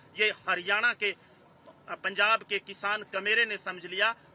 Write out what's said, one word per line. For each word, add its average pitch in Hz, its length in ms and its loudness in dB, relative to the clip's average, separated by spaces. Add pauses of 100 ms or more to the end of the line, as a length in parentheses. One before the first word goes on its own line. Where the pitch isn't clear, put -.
(200)
ये 214 140 4 (160)
हरियाणा 202 440 2
के, 202 220 -2 (760)
पंजाब 202 540 0
के 202 160 -4
किसान 202 440 -6
कमेरे 208 420 0
ने 208 120 -6
समझ 185 280 -10
लिया 202 300 0 (180)